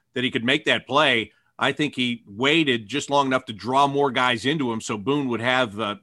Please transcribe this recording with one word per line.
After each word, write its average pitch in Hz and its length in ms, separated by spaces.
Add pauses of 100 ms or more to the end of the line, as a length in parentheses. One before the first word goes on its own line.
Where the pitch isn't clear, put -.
(140)
that 127 100
he 127 80
could 117 120
make 143 220
that 120 220
play, 127 440 (280)
I 127 140
think 143 220
he 123 300
waited 123 600
just 139 240
long 139 160
enough 131 180
to 113 80
draw 127 340
more 139 220
guys 123 360
into 139 260
him 110 100
so 113 160
Boone 135 300
would 113 140
have, 123 380
uh, 104 240